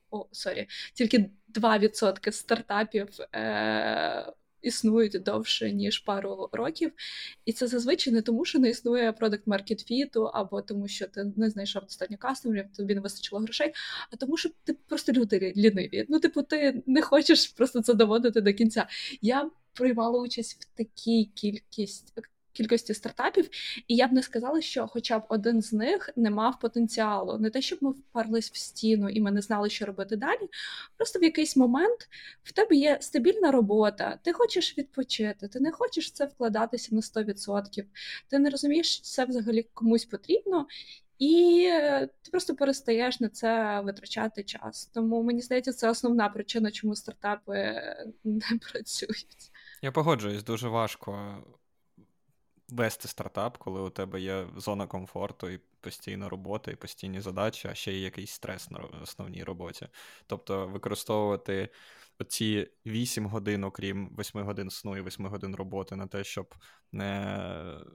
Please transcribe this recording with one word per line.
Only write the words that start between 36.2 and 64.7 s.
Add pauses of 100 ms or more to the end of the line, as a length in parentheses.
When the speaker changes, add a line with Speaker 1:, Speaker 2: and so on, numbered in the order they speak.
Speaker 1:
вкладатися
на
сто
відсотків, (420)
ти
не
розумієш,
що
це
взагалі
комусь
потрібно, (520)
і,
е, (120)
ти
просто
перестаєш
на
це
витрачати
час.
Тому,
мені
здається,
це
основна
причина,
чому
стартапи (420)
не (180)
<laughs>
працюють. (300)
Speaker 2:
Я
погоджуюсь,
дуже
важко (1300)
вести
стартап,
коли
у
тебе
є (100)
зона
комфорту
і (220)
постійна
робота,
і
постійні
задачі,
а
ще
й
якийсь
стрес
на
ро-,
основній
роботі. (400)
Тобто
використовувати (500)
оці (180)
вісім
годин,
окрім
восьми
годин
сну